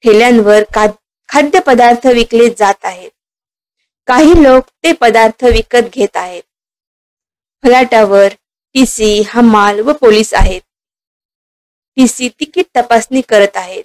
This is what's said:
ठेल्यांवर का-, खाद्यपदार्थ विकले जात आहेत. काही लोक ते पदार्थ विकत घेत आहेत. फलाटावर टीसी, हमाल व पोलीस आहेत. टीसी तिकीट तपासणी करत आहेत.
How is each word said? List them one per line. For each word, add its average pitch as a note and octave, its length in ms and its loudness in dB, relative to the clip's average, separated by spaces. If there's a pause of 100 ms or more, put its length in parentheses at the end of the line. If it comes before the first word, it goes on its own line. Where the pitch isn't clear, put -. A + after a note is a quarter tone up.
ठेल्यांवर G#3+ 600 2 (100)
का-, G#3+ 180 -2 (360)
खाद्यपदार्थ C#4 800 0
विकले A#3 500 0
जात G3+ 160 0 (100)
आहेत. F#3 280 -14 (960)
काही D#4 360 4
लोक C4 260 2 (140)
ते E4 100 -2
पदार्थ A3+ 500 -2
विकत A#3 500 -2
घेत A3 240 -6
आहेत. F3+ 260 -12 (1200)
फलाटावर A3+ 640 2 (460)
टीसी, G#3+ 480 -2
हमाल G#3 580 0
व C4 140 -2
पोलीस A3 400 0
आहेत. F#3 280 -2 (1300)
टीसी B3 340 -2
तिकीट D#4 360 -8 (100)
तपासणी A#3+ 460 -2
करत G3+ 340 -2
आहेत. F#3 300 -14